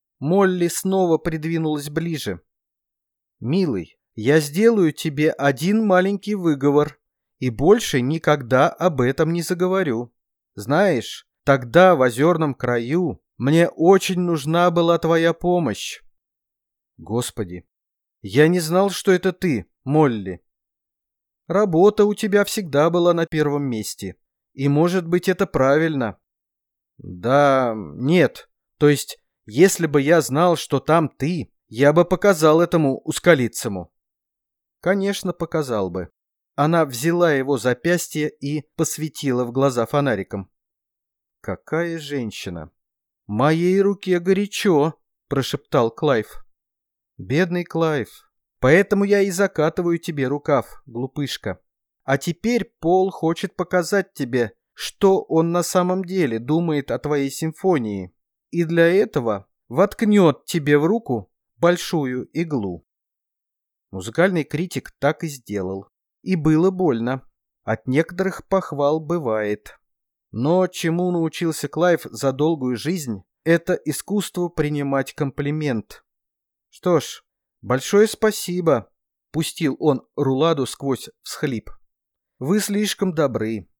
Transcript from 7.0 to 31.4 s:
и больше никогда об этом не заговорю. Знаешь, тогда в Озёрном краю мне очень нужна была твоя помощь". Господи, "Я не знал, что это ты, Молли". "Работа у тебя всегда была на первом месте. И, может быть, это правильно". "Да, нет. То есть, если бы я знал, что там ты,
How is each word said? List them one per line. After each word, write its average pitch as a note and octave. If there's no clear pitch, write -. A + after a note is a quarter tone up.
и B2+
больше D3
никогда C#3+
об D#3+
этом C3+
не E3+
заговорю. F3
Знаешь, C#3+
тогда C#3+
в C3
Озёрном C#3+
краю B2
мне D#3
очень F#3
нужна E3+
была E3+
твоя E3
помощь". F3
Господи, F#2
"Я C#3
не F3+
знал, F3+
что F#3+
это F3+
ты, C#3
Молли". A#2
"Работа G3+
у G#3
тебя G3+
всегда D#3+
была F3
на E3
первом D3
месте. G#2+
И, C3+
может E3+
быть, F3
это F#3+
правильно". C3+
"Да, B2+
нет. A#2+
То D3
есть, -
если D#3+
бы D3
я D#3
знал, D#3+
что C3+
там D#3+
ты, C#3+